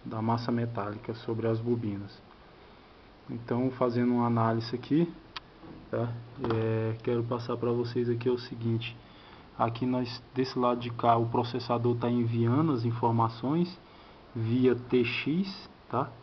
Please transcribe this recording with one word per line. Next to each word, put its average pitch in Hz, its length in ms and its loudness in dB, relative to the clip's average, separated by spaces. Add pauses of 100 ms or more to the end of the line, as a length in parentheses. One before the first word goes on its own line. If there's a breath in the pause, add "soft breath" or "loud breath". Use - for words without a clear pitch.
Da 110 160 -6
massa 113 300 -2
metálica 113 640 -4
sobre 113 320 -4
as 113 140 0
bobinas. 110 500 -4 (1200 loud breath)
Então, 123 420 -2
fazendo 123 420 2
uma 120 120 4
análise 113 480 2
aqui, 151 380 0 (760)
tá? 120 240 -2 (400)
É, 113 520 0
quero 120 180 2
passar 117 340 -2
pra 117 140 0
vocês 120 400 0
aqui 117 180 0
o 123 100 2
seguinte. 117 580 -4 (600 loud breath)
Aqui 117 300 0
nós, 127 340 -2 (140)
desse 127 240 0
lado 123 220 4
de 120 100 -4
cá, 117 260 4
o 117 100 2
processador 120 720 0
tá 120 140 0
enviando 120 600 4
as 117 120 0
informações 117 960 0 (560 loud breath)
via 120 400 4
T 120 300 2
X, 175 680 -2 (180)
tá? 123 220 -2 (120)